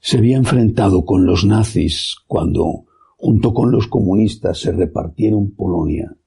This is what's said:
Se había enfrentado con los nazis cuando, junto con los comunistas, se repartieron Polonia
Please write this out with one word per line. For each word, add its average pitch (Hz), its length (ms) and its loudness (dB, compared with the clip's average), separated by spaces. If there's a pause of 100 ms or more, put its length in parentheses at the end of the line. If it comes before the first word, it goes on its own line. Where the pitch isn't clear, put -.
Se - 160 -2
había 120 220 4
enfrentado 110 640 2
con 92 220 2
los 90 180 0
nazis 101 720 0 (100)
cuando, 80 600 -4 (340)
junto 113 320 2
con 120 200 0
los 110 160 0
comunistas, 101 720 -2
se - 100 -4
repartieron 98 800 -2
Polonia 85 680 -4 (100)